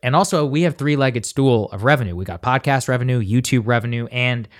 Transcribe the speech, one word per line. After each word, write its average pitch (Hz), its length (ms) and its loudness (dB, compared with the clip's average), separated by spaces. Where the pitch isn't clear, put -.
And 127 140 0
also, 175 280 2
we 143 180 0
have 160 120 2
three-legged 135 500 0
stool 127 460 2
of 101 140 -8
revenue. 117 320 2
We 92 80 -6
got 90 180 -10
podcast 135 460 0
revenue, 123 340 0
YouTube 120 420 2
revenue, 120 460 -2
and 123 380 -2